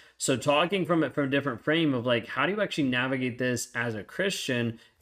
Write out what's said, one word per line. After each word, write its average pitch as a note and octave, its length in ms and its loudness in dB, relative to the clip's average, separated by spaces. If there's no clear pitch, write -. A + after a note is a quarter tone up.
So C3+ 180 2
talking D#3+ 480 2
from D#3+ 200 2
it B2 100 -4
from C#3+ 120 0
a C3 40 -4
different C3+ 300 0
frame D3+ 340 2
of, A#2 100 -2
like, A#2+ 220 2
how C3+ 200 0
do F3+ 60 0
you G#3+ 80 -4
actually D#3 280 0
navigate B2+ 500 -2
this B2+ 380 0
as A#2 180 -2
a G2+ 80 -6
Christian A#2+ 800 -2